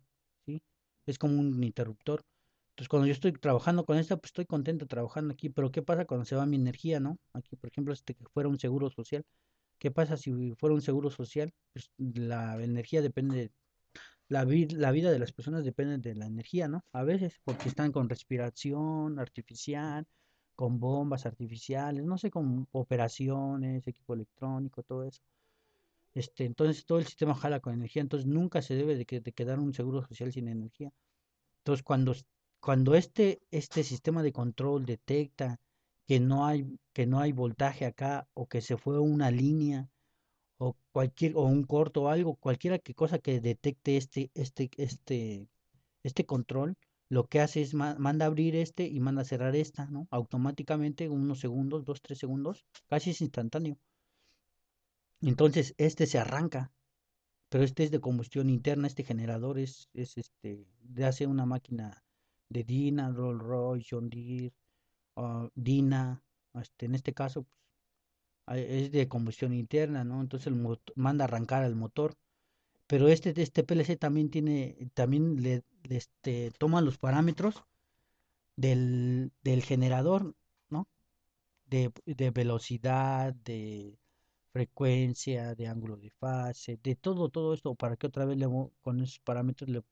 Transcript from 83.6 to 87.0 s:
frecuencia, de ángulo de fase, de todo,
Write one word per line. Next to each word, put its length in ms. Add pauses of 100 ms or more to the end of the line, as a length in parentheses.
frecuencia, 1040
de 140
ángulo 300
de 120
fase, 720
de 140
todo, 340